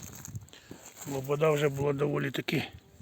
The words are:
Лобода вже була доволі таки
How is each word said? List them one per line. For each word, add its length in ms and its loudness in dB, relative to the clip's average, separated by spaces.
Лобода 380 4
вже 180 4
була 240 2
доволі 380 0
таки 320 0